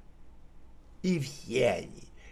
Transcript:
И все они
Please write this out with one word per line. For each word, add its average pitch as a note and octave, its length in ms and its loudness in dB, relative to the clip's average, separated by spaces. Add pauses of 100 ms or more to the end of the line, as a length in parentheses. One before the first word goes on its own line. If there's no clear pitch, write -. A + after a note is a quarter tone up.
(1040)
И F#3 160 6
все A#2+ 520 4
они - 340 -2 (280)